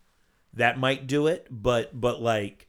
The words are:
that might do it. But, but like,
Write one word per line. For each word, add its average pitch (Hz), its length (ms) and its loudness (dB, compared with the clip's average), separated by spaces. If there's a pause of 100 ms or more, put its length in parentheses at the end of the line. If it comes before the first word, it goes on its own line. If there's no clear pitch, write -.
(540)
that 120 260 2
might 135 280 0
do 147 200 2
it. 175 220 -2
But, 117 520 -2
but 120 200 0
like, 110 460 -2